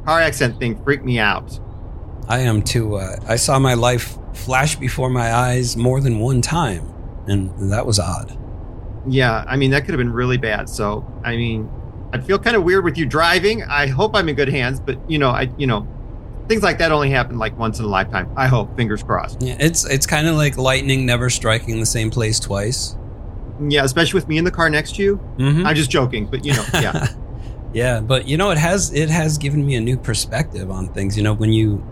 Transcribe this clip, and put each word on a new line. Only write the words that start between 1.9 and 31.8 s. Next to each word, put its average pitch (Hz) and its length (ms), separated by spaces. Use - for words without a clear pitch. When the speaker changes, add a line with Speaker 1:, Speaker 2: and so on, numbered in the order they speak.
Speaker 2:
I 120 120
am 113 220
too. 107 340
Uh, 95 200
I 113 80
saw 135 220
my 135 160
life 120 420
flash 135 440
before 127 340
my 117 240
eyes 123 420
more 127 240
than 123 180
one 123 220
time, 117 420
and 98 460
that 113 140
was 107 120
odd. 87 400
Speaker 1:
Yeah, 127 400
I 131 100
mean, 135 160
that 143 120
could - 60
have 165 80
been 120 140
really 123 260
bad. 107 300
So, 107 360
I 117 120
mean, 113 320
I'd 131 120
feel 196 140
kinda 233 220
weird 185 240
with 160 120
you 160 100
driving. 170 580
I 143 220
hope 180 280
I'm 190 140
in 147 80
good 139 120
hands, 135 320
but, 127 180
you 156 80
know, 135 120
I, 127 280
you 135 80
know, 107 200
things 220 140
like 208 160
that 165 140
only 147 180
happen, 123 280
like, 110 200
once 113 220
in 117 40
a 107 40
lifetime. 95 480
I 135 100
hope, 120 300
fingers 107 260
crossed. - 400
Speaker 2:
Yeah, 127 180
it's, 165 240
it's 135 220
kinda 160 260
like 151 240
lightning 131 500
never 120 220
striking 113 520
the 113 60
same 110 240
place 110 300
twice. 101 560
Speaker 1:
Yeah, 143 160
especially 165 340
with - 100
me 156 100
in 165 60
the 180 60
car 165 200
next 151 260
to 202 60
you. 202 140
Speaker 2:
Mm-hmm. 147 300
Speaker 1:
I'm 151 100
just 147 140
joking, 123 360
but, - 180
you 143 100
know, 110 100
yeah. 95 380
Speaker 2:
<laughs> - 40
Yeah, 120 260
but, 127 280
you 139 80
know, 196 160
it 160 60
has, 165 340
it 151 180
has 156 260
given 143 300
me 139 80
a 120 60
new 120 160
perspective 110 720
on 92 220
things. 98 240
You 104 80
know, 107 80
when 110 200
you 107 260